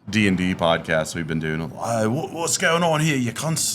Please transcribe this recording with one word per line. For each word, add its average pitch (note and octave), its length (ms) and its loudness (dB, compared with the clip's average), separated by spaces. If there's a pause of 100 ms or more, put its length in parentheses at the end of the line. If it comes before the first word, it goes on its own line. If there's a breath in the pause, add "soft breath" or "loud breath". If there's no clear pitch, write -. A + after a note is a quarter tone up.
D G#2+ 180 2
and F#2+ 100 4
D F#2 180 0
podcasts E2 600 2
we've E2+ 120 -4
been D#2+ 120 -2
doing. D#2+ 220 -2
Uh, A2 460 -2
what, C3 260 -2
what's E3 260 -4
going E3+ 240 2
on D#3+ 180 2
here, D#3 160 2
you B2 160 0
cunts? D3 420 -4